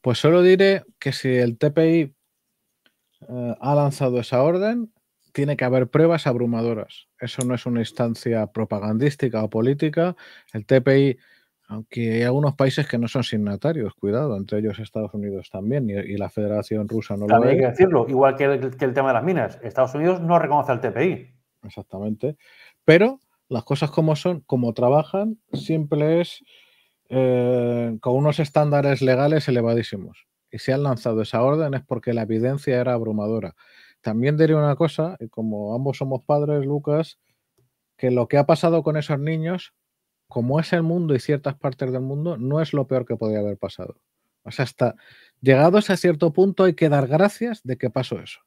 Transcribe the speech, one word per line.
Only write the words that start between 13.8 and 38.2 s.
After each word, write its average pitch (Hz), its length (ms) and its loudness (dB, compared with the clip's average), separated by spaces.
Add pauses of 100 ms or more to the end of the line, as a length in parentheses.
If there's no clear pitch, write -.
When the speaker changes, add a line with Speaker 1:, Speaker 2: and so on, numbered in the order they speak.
Speaker 1:
cuidado, 113 420 -2
entre 101 220 -6
ellos 107 200 -4
Estados 110 360 -8
Unidos 101 360 -8
también, 110 400 -4
y, 98 40 -6
y 101 220 -6
la 98 120 -4
Federación 104 600 -4
Rusa 107 280 -6
no 101 60 -6
lo 104 60 -4
Speaker 2:
También 117 260 4
hay - 20 2
Speaker 1:
es. 131 60 2
Speaker 2:
que 123 80 2
decirlo, 151 380 4
igual 135 280 4
que 139 80 0
el, 131 320 0
que 139 80 -2
el 127 100 0
tema 135 140 2
de 131 60 2
las 117 100 0
minas. 156 380 -2
Estados 127 320 -2
Unidos 175 260 0
no 170 180 2
reconoce 143 320 0
al 120 100 0
T 117 120 -2
P 127 140 0
I. - 280 -6 (300)
Speaker 1:
Exactamente. 107 720 -8 (480)
Pero 214 340 6 (300)
las 120 160 -4
cosas 143 260 -2
como 156 240 2
son, 175 260 -2
como 120 340 -2
trabajan, 156 640 0 (140)
siempre 156 680 0
es, - 240 -8 (640)
eh, 123 920 0
con 123 140 0
unos 143 240 2
estándares 143 640 2
legales 143 460 2
elevadísimos. 117 800 -2 (200)
Y 113 100 -14
si - 120 -6
han 139 140 0
lanzado 117 380 -2
esa 113 200 -2
orden 143 320 0
es 131 80 -6
porque 120 320 -4
la 113 80 -2
evidencia 123 580 -2
era 123 120 0
abrumadora. 107 640 -4 (440)
También 120 360 0
diré 156 180 6
una 147 220 2
cosa, 165 420 -2
y 113 100 -12
como 107 460 -6
ambos 131 240 -4
somos 131 240 -4
padres, 147 420 0
Lucas, 147 540 -2 (800)
que 127 160 0
lo 120 160 0